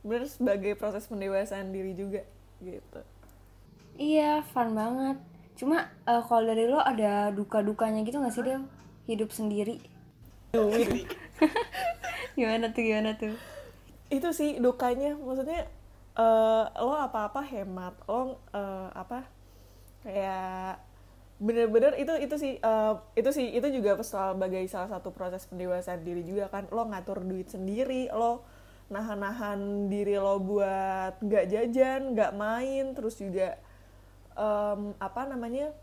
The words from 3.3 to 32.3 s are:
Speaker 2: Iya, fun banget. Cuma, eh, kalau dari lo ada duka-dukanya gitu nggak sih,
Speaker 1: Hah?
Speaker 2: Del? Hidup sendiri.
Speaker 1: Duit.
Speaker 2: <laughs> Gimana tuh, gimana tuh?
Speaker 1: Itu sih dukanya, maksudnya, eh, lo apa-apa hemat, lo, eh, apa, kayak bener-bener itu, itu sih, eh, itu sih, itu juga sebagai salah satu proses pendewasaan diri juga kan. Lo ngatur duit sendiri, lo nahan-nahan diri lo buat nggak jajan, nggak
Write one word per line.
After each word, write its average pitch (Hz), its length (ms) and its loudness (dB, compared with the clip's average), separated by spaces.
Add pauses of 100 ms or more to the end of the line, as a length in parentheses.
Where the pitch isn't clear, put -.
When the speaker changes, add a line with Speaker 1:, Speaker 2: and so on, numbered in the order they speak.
Speaker 2:
Iya, 302 480 4
fun 233 240 0
banget. 254 480 0 (400)
Cuma, 294 320 2 (160)
eh, 233 160 6
kalau 226 240 4
dari 226 160 4
lo 262 160 4
ada 208 560 4
duka-dukanya 214 640 0
gitu 226 160 -2
nggak 262 160 0
sih, 233 80 -2
Speaker 1:
Hah? 240 80 0
Speaker 2:
Del? 269 140 -2 (420)
Hidup 220 240 -2
sendiri. 208 480 -2 (800)
Speaker 1:
Duit. 220 480 4 (680)
Speaker 2:
<laughs> 698 680 -6
Gimana 226 340 2
tuh, 240 80 -2
gimana 220 400 2
tuh? 214 160 -4 (720)
Speaker 1:
Itu 285 240 0
sih 294 240 0
dukanya, 247 640 2
maksudnya, 269 480 -4 (480)
eh, 220 480 6 (160)
lo 262 160 2
apa-apa 262 480 -2
hemat, 196 480 -8 (160)
lo, 254 320 -2 (160)
eh, 190 400 -6
apa, 247 320 -10 (720)
kayak 190 800 -4 (600)
bener-bener 233 600 6
itu, 285 200 0
itu 285 200 -2
sih, 269 160 -2
eh, 220 380 4 (260)
itu 233 160 4
sih, 247 160 0
itu 240 160 2
juga 247 320 4
sebagai 190 720 -2
salah 196 240 -6
satu 180 160 -8
proses 185 320 -8
pendewasaan 180 560 -4
diri 175 240 -6
juga 190 240 -2
kan. 196 240 -8
Lo 233 160 -2
ngatur 190 320 -6
duit 185 320 -6
sendiri, 240 600 -2
lo 233 320 0 (460)
nahan-nahan 202 960 -4
diri 202 320 2
lo 196 240 2
buat 190 800 0
nggak 202 240 4
jajan, 262 640 2
nggak 208 220 2